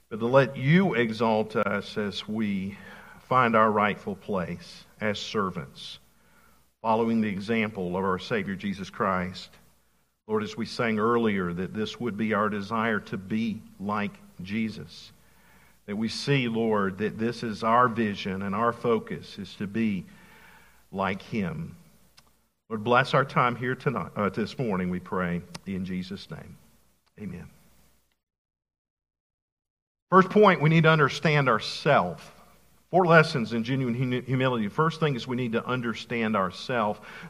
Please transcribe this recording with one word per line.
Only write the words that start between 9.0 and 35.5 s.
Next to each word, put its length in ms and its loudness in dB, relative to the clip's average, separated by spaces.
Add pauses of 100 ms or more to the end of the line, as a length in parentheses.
Lord, 160 -2
as 140 -8
we 80 -6
sang 340 -2
earlier, 540 2
that 220 -6
this 260 -6
would 160 -4
be 160 -2
our 160 2
desire 520 -2
to 180 -10
be 420 -4 (180)
like 340 -4 (280)
Jesus. 720 -10 (720)
That 120 -8
we 120 -2
see, 400 0
Lord, 480 0
that 220 -4
this 240 -4
is 200 -6
our 240 4
vision 540 -2
and 140 -4
our 180 2
focus 680 -2
is 180 -14
to 100 -6
be 400 -2 (840)
like 300 -4
him. 560 -6 (960)
Lord, 120 -6
bless 300 4
our 140 4
time 300 0
here 180 -4
tonight, 420 -6
uh, 140 0
this 280 -4
morning, 300 -2
we 120 -4
pray 420 -4 (240)
in 180 -6
Jesus' 460 -8
name. 260 -16 (640)
Amen. 300 -12 (2500)
First 220 8
point, 320 8
we 80 6
need 140 6
to 60 8
understand 560 4
ourself. 880 2 (560)
Four 140 4
lessons 460 6
in 100 0
genuine 320 -2
humi-, 280 -2
humility. 440 0
First 320 0
thing 160 0
is 140 -6
we 80 -2
need 160 -2